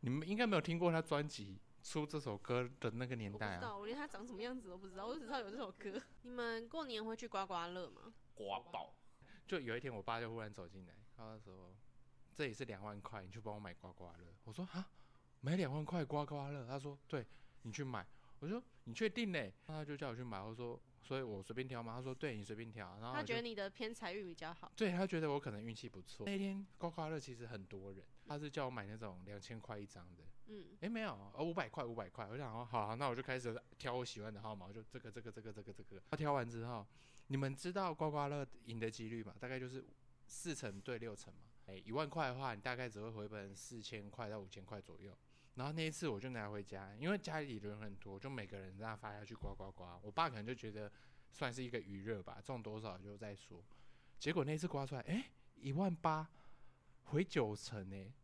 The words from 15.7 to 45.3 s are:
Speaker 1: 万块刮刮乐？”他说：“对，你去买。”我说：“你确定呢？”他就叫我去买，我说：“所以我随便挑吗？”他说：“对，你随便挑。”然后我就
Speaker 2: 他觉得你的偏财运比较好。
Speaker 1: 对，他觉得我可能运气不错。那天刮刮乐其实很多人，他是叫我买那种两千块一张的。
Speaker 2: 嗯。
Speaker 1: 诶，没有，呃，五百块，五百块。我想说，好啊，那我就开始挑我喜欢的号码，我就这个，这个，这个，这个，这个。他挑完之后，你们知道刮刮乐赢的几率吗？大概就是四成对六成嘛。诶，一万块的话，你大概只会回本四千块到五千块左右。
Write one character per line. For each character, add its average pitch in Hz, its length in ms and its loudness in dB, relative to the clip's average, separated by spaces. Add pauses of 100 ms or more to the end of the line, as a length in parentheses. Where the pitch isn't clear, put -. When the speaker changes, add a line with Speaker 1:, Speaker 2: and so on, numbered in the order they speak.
Speaker 1:
万 151 100 2
块 156 220 4
刮 147 220 4
刮 143 240 0
乐？” 139 180 -2
他 135 100 0
说 143 200 -4 (100)
：“对， 131 160 2 (380)
你 113 100 -4
去 143 100 0
买。” 120 240 0 (340)
我 143 60 -2
说 226 160 0 (220)
：“你 117 80 -4
确 220 160 6
定 208 240 2
呢？” 123 180 2 (160)
他 156 160 -2
就 147 140 -2
叫 139 140 0
我 113 40 0
去 123 80 -4
买， 113 200 -2
我 110 120 -2
说 120 240 -2 (240)
：“所 135 140 0
以 135 60 4
我 104 200 0
随 - 120 -4
便 131 120 0
挑 127 160 -2
吗？” 117 140 -2
他 127 60 -2
说 131 120 0
：“对， 127 220 0
你 101 80 -2
随 107 100 -2
便 113 160 -4
挑。” 107 160 -4 (140)
然 113 40 -4
后 117 40 0
我 123 60 0
就 - 20 4
Speaker 2:
他 302 60 4
觉 226 120 2
得 233 60 4
你 233 140 -2
的 196 160 0
偏 226 240 -2
财 185 180 -2
运 196 140 -2
比 170 80 -6
较 160 180 -4
好。 - 240 -10
Speaker 1:
对， 202 160 6
他 180 140 6
觉 175 120 4
得 156 120 6
我 143 100 8
可 139 100 0
能 104 140 -4
运 117 100 -2
气 110 140 -6
不 95 140 -10
错。 - 240 -4
那 196 100 4
天 196 300 2 (100)
刮 170 140 2
刮 160 180 0
乐 160 100 2
其 131 160 -4
实 117 120 -6
很 110 180 -4
多 98 300 -6
人， 95 100 -12 (240)
他 147 100 0
是 147 120 -2
叫 139 160 2
我 127 40 2
买 113 160 -2
那 107 100 -4
种 101 280 -4
两 101 160 -6
千 113 200 -6
块 110 180 -6
一 101 80 -4
张 90 180 -12 (100)
的。 113 80 -18 (240)
Speaker 2:
嗯。 208 340 -12
Speaker 1:
诶， 175 80 0
没 226 120 2
有， 101 340 -2
呃， - 80 2
五 170 100 4
百 165 160 4
块， 135 160 0
五 117 100 0
百 107 140 0
块。 107 220 -4
我 113 60 -2
想 131 160 0
说， 117 120 -2
好 117 160 4
啊， 107 140 4
那 135 140 4
我 123 60 6
就 127 80 0
开 127 180 2
始 120 200 0 (180)
挑 123 160 0
我 123 100 4
喜 110 160 -6
欢 107 120 -2
的 101 80 -6
号 107 140 -2
码， 92 120 -6
我 98 60 -8
就 110 120 -8
这 127 160 -8
个， 113 100 -8
这 117 100 -6
个， 110 120 -6
这 113 80 -8
个， 107 120 -6
这 104 100 -6
个， 104 100 -8
这 98 100 -8
个。 95 280 -10
他 156 60 0
挑 147 160 6
完 123 160 6
之 117 180 -2
后， 113 200 -2 (420)
你 135 80 4
们 135 200 4
知 175 160 -2
道 190 200 4
刮 156 180 4
刮 147 180 4
乐 143 180 2 (180)
赢 113 140 -2
的 110 120 4
几 110 180 -2
率 113 160 0
吗？ 101 160 -8
大 123 80 -2
概 131 100 0
就 127 100 -2
是 131 160 -4 (420)
四 - 280 -2
成 98 260 -2
对 120 180 0
六 107 180 -4
成 - 180 -12
嘛。 - 60 -16 (260)
诶， 95 180 -8
一 104 80 -4
万 147 160 4
块 147 200 4
的 127 80 2
话， 131 180 2
你 101 60 -6
大 127 160 2
概 123 120 0
只 104 120 -6
会 113 100 -2
回 107 180 -2
本 101 260 -4
四 113 280 -8
千 101 280 -6
块 110 200 -4
到 107 80 0
五 98 100 -6
千 95 160 -12
块 101 160 -6
左 90 200 -12
右。 95 160 -12 (380)